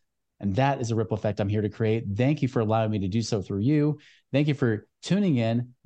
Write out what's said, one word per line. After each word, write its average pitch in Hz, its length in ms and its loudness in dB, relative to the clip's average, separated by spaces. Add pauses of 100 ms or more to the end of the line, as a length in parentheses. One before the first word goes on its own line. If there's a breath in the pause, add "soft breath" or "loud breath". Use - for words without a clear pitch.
(420)
And 98 140 -2
that 135 240 2
is 117 100 -4
a 113 40 -2
ripple 110 240 -2
effect 104 200 -2
I'm 101 120 -2
here 107 100 0
to 104 80 0
create. 110 360 0 (100)
Thank 135 260 2
you 131 80 0
for 120 120 0
allowing 110 300 2
me 107 100 -2
to 98 80 -2
do 113 120 0
so 104 220 -2
through 98 180 -4
you. 147 380 2 (340 soft breath)
Thank 147 160 2
you 147 60 2
for 113 320 0 (160)
tuning 185 340 2
in, 117 380 -2 (120)